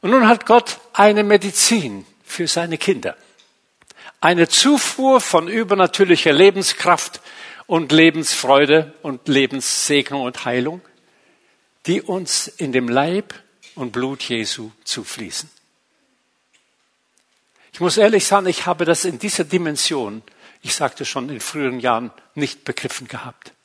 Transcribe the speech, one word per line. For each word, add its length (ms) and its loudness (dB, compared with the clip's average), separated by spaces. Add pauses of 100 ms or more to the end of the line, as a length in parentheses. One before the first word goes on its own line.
Und 100 -2
nun 160 6
hat 200 6
Gott 320 4 (140)
eine 300 4
Medizin 840 0 (180)
für 240 -6
seine 300 -4
Kinder. 380 -4 (1040)
Eine 280 4
Zufuhr 720 2
von 280 0
übernatürlicher 840 2
Lebenskraft 880 2 (460)
und 260 -2
Lebensfreude 1080 4
und 260 -10
Lebenssegnung 920 -2
und 220 -10
Heilung, 380 -4 (1040)
die 160 -2
uns 460 -6
in 240 -8
dem 160 -2
Leib 460 -2 (400)
und 180 -10
Blut 300 -6
Jesu 480 -8 (140)
zufließen. 640 -10 (2250)
Ich 80 -14
muss 160 0
ehrlich 300 4
sagen, 200 2
ich 200 -4
habe 180 -2
das 200 0
in 140 -6
dieser 260 -4
Dimension, 800 -4 (380)
ich 140 -8
sagte 300 -6
schon 260 -8
in 100 -12
früheren 400 -6
Jahren, 300 -2 (240)
nicht 300 -8
begriffen 440 -10
gehabt. 440 -18 (120)